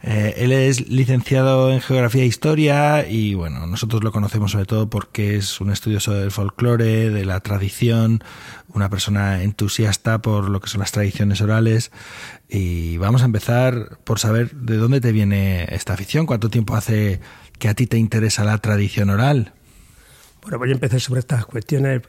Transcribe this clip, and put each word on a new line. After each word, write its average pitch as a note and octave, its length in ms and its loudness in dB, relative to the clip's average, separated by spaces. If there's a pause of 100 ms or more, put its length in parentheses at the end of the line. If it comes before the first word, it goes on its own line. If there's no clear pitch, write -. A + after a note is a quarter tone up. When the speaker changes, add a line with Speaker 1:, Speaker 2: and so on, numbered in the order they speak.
Speaker 1:
Eh, G#2+ 360 0
él B2 160 2
es C3 340 2
licenciado C3 840 2
en B2+ 80 0
Geografía C3 420 2
e - 20 4
Historia D3 800 2
y, G#2 280 0
bueno, E2 340 -6
nosotros G#2+ 340 -2
lo A2 120 -2
conocemos G#2 400 0
sobre G2 100 0
todo G#2+ 260 0
porque G#2 460 -2
es G2 240 -4
un G2 100 -2
estudioso G#2 440 -2
del G2+ 180 -2
folclore, A2+ 800 0
de G#2 160 -2
la F#2+ 160 -2
tradición, A2+ 840 0 (500)
una G2 160 0
persona G2 540 -2
entusiasta G#2+ 800 -2
por G#2 280 0
lo G2 120 -2
que - 80 -12
son G2+ 100 -4
las G2+ 140 -4
tradiciones G2+ 480 0
orales. A2 500 2 (560)
Y E2+ 480 -2
vamos A2 280 2
a - 20 4
empezar A#2+ 800 0
por A2+ 140 0
saber A2+ 360 0
de A2+ 220 -2
dónde A#2+ 240 2
te A#2+ 100 2
viene G2 540 2 (100)
esta - 200 -4
afición. C#3+ 320 -2
¿Cuánto A2+ 220 0
tiempo A2 280 0
hace G#2 420 0 (400)
que - 80 -2
a G#2+ 60 2
ti A#2+ 140 0
te A#2 100 0
interesa A2 480 0
la G#2+ 140 2
tradición G2+ 500 0
oral? A#2+ 420 2 (880)
Speaker 2:
Bueno, E3 200 -8
pues B2 100 -2
yo C3 60 2
empecé B2+ 260 0
sobre B2 180 -2
estas A#2+ 260 -2
cuestiones C3+ 640 -2